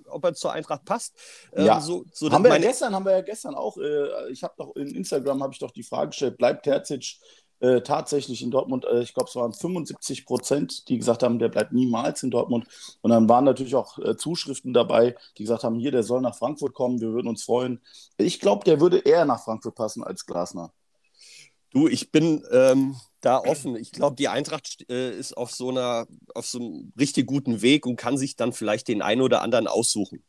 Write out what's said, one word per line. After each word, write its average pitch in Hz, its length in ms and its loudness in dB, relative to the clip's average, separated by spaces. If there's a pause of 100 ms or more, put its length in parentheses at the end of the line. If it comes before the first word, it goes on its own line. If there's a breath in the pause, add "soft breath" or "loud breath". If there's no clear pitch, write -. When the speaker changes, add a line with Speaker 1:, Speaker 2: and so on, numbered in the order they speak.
Speaker 1:
ob - 160 -12
er 170 100 0
zur 151 200 -6
Eintracht 147 320 -8
passt. - 280 -6 (400 loud breath)
Ähm, 98 120 2
Speaker 2:
Ja. 110 160 6
Speaker 1:
so, 170 320 -6
so 151 180 -2
Speaker 2:
Haben 160 120 6
wir 247 60 12
ja 202 60 6
Speaker 1:
meine 165 120 4
Speaker 2:
gestern, 247 280 0
haben 190 100 -4
wir 196 80 4
ja 190 80 2
gestern 196 340 -10
auch, - 220 -6
äh, 143 540 -4
ich - 120 -14
hab 175 140 -8
doch 139 180 -12
in 143 200 -8
Instagram 139 480 -2
hab 135 80 -6
ich - 80 -16
doch 131 120 -10
die 127 120 -16
Frage 147 280 -4
gestellt, 131 260 -4
bleibt - 260 0
Terzic, - 540 -4 (420 soft breath)
äh, 123 220 4
tatsächlich 143 640 -4
in 123 80 -4
Dortmund? 127 340 -2
Äh, 120 160 2
ich 120 140 -8
glaub, - 120 -4
es - 80 -14
waren 120 180 -4
fünfundsiebzig 170 720 -8
Prozent, - 640 -4
die 123 100 0
gesagt 117 240 0
haben, 117 160 2
der 113 100 2
bleibt - 240 -2
niemals 127 500 0
in 131 80 -2
Dortmund. 117 340 0 (360 loud breath)
Und 104 100 0
dann 113 160 6
waren 120 180 8
natürlich 131 300 2
auch, - 240 -2
äh, 110 160 -2
Zuschriften 139 580 -8
dabei, 117 420 4 (220 loud breath)
die 104 60 -10
gesagt 110 200 -2
haben, 117 160 -2
hier, 131 120 -4
der 123 120 2
soll 123 180 0
nach 123 160 -4
Frankfurt 143 380 -4
kommen, 123 260 -2
wir 113 120 -4
würden 123 140 -2
uns 117 160 -6
freuen. 123 380 -2 (360 loud breath)
Ich 180 220 0
glaub, 202 240 2
der 156 160 6
würde 175 200 6
eher 156 260 6
nach 127 180 0
Frankfurt 110 320 -8
passen - 280 -6
als - 220 -12
Glasner. 87 460 -6 (1000 soft breath)
Speaker 1:
Du, 147 160 4
ich - 240 -2
bin, 156 400 2
ähm, 135 440 4 (320)
da 127 120 4
offen. 131 360 -2
Ich 113 160 -12
glaub, 139 240 -2
die 131 140 -2
Eintracht 143 360 -6
st-, - 240 -16
äh, 123 220 -4
ist - 260 -12
auf 120 140 -8
so 123 180 -8
einer, 123 380 -2 (260)
auf - 140 -10
so 120 120 -8
einem 92 380 -12
richtig 135 300 0
guten 131 340 -2
Weg 139 240 4
und 123 120 -4
kann 127 200 -4
sich 135 180 -6
dann 120 180 -4
vielleicht 107 340 -2
den 104 140 -2
einen 110 200 0
oder 127 200 4
anderen 113 260 0
aussuchen. - 600 -2